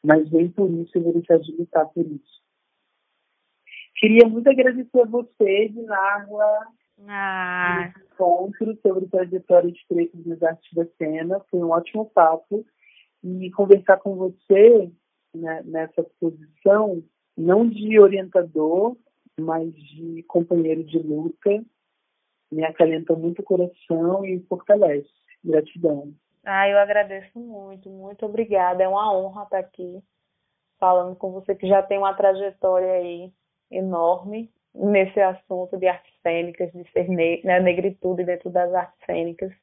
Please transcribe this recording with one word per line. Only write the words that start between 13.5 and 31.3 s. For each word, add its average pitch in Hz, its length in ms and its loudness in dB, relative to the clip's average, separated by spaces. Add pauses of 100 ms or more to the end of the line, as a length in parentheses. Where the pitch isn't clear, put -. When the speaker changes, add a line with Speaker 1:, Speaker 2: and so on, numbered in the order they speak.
Speaker 1:
conversar 196 460 4
com 196 180 -8
você, 190 760 4 (460)
né, 160 300 -10
nessa 160 380 -6 (180)
posição, 175 840 -2 (320)
não 190 320 2
de 214 320 0
orientador, 185 960 2 (420)
mas 160 360 -6
de 160 500 -16
companheiro 165 600 -2
de 160 140 -4
luta, 160 640 -4 (880)
me 156 120 -6
acalenta 160 520 0
muito 170 240 -6
o 196 40 -10
coração 180 840 -2
e 185 220 -6
fortalece. 196 640 0 (340)
Gratidão. 156 680 -2 (300)
Speaker 2:
Ah, 196 240 0
eu 202 120 2
agradeço 202 600 -2
muito, 196 500 -20
muito 190 360 -14
obrigada. 196 580 -2
É 185 40 2
uma 202 280 0
honra 190 280 -6
estar 196 160 -6
aqui 185 420 -14 (800)
falando 185 360 2
com 190 160 -10